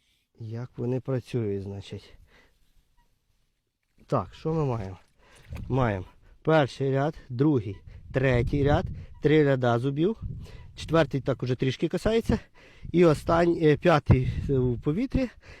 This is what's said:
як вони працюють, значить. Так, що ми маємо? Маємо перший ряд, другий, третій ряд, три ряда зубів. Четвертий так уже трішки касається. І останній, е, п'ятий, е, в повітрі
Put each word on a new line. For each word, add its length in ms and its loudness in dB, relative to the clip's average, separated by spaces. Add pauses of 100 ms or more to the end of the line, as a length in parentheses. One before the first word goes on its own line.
(380)
як 380 -10
вони 240 -2
працюють, 640 -4
значить. 520 -14 (1900)
Так, 280 -4
що 200 -6
ми 100 0
маємо? 340 -6 (680)
Маємо 380 -2 (360)
перший 520 2
ряд, 200 0 (140)
другий, 480 0 (360)
третій 520 2
ряд, 200 2 (380)
три 220 6
ряда 340 2
зубів. 440 -2 (520)
Четвертий 460 0
так 220 -2
уже 120 -2
трішки 340 -2
касається. 500 0 (540)
І 120 6
останній, 640 4
е, 80 6
п'ятий, 560 4 (180)
е, 80 2
в 220 0
повітрі 480 -2 (320)